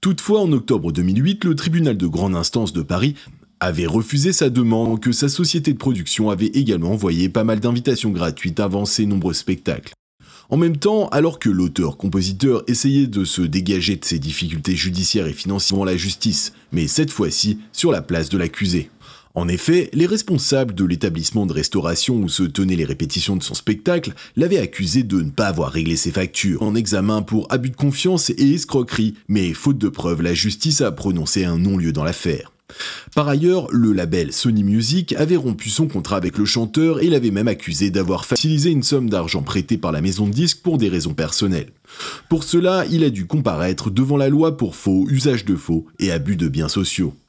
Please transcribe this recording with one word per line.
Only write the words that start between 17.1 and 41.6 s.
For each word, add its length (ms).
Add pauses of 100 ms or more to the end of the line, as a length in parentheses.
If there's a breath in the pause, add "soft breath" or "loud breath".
fois-ci 480 (140 loud breath)
sur 200
la 100
place 280
de 80
l'accusé. 520 (440 loud breath)
En 140
effet, 460
les 100
responsables 680
de 100
l'établissement 640
de 80
restauration 640
où 120
se 140
tenaient 340
les 80
répétitions 500
de 80
son 120
spectacle 580 (240 loud breath)
l'avaient 220
accusé 460
de 180
ne 80
pas 160
avoir 260
réglé 240
ses 140
factures 520
en 120
examen 480
pour 280
abus 200
de 60
confiance 520
et 240
escroquerie, 640 (140 loud breath)
mais 260
faute 240
de 100
preuves, 320
la 140
justice 480
a 100
prononcé 540
un 100
non-lieu 360
dans 120
l'affaire. 480 (600 loud breath)
Par 120
ailleurs, 440
le 220
label 420
Sony 300
Music 500
avait 220
rompu 340
son 180
contrat 280
avec 200
le 80
chanteur 580
et 60
l'avait 220
même 180
accusé 420
d'avoir 360
facilité 440
une 120
somme 260
d'argent 340
prêtée 360
par 140
la 100
maison 240
de 60
disques 300
pour 140
des 140
raisons 240
personnelles. 580 (560 loud breath)